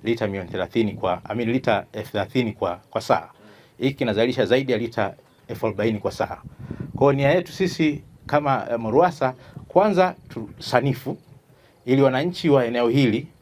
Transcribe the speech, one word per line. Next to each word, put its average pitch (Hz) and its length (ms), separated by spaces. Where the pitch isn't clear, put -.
lita 113 220
milioni 95 240
thelathini 98 420
kwa, 87 360
I 110 80
mean, 117 160
lita 120 400
elfu 104 200
thelathini 107 400
kwa, 90 280
kwa 110 100
saa. 90 280
Hiki 135 160
kinazalisha 120 520
zaidi 127 260
ya 110 60
lita 113 360
elfu 113 180
arobaini 104 320
kwa 98 140
saa. - 260
Kwa 139 160
nia 139 180
yetu 180 220
sisi 160 500
kama, 143 440
eh, 117 80
moruwasa, 131 560
kwanza 185 460
tusanifu - 880
ili 135 160
wananchi 147 480
wa 131 160
eneo 120 220
hili 131 380